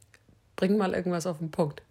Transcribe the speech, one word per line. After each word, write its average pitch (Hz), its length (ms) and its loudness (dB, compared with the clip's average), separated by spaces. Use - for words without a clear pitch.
bring 196 220 2
mal 190 160 2
irgendwas 175 340 0
auf 165 120 -4
den 160 120 -6
Punkt. 151 400 -2